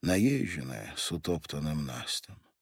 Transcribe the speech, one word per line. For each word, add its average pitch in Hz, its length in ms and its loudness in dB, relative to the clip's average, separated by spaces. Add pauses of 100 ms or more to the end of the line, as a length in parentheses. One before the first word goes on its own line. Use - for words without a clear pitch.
наезженная, 82 920 2
с - 160 -2
утоптанным 76 720 -2
настом. - 540 -8 (220)